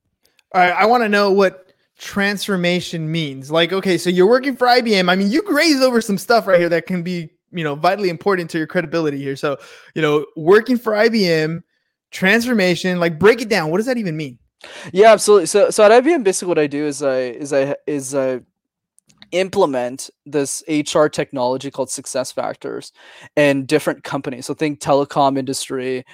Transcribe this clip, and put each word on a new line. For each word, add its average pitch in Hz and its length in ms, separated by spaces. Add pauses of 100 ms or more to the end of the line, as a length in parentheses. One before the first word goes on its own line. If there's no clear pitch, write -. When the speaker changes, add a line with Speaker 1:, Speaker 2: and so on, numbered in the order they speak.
(520)
Speaker 1:
All 185 80
right, 180 140
I 190 120
wanna 233 220
know 202 220
what 190 420 (280)
transformation 180 1120
means. 139 360
Like, 165 240
okay, 190 240
so 175 140
you're 180 160
working 254 300
for 247 100
I 247 140
B 226 160
M. 180 120
I 180 60
mean, 196 160
you 294 120
grazed 302 420
over 247 160
some 202 180
stuff 220 300
right 185 100
here 175 120
that 165 160
can 180 180
be, 175 260 (220)
you 170 100
know, 147 140
vitally 185 320
important 175 420
to 170 80
your 156 80
credibility 156 520
here. 139 180
So, 143 200 (380)
you 160 80
know, 151 320
working 220 440
for 220 180
I 220 120
B 220 180
M, 160 360 (480)
transformation, 185 880
like, 170 180
break 220 220
it 233 80
down. 180 220
What 175 80
does 220 80
that 262 120
even 180 180
mean? 143 220 (540)
Speaker 2:
Yeah, 214 200
absolutely. 202 340
So, 196 240
so 214 140
at 202 60
I 240 100
B 277 120
M, 311 100
basically 190 260
what 170 120
I 147 80
do 143 180
is 143 160
I, 135 160
is 131 340
I, 139 220 (140)
is 139 260
I 131 260 (920)
implement 160 800 (160)
this 143 420
H 151 260
R 156 140
technology 131 640
called 127 160
SuccessFactors 120 1040 (420)
in 139 320
different 151 380
companies. 131 420
So 143 80
think 151 260
telecom 143 580
industry, 131 760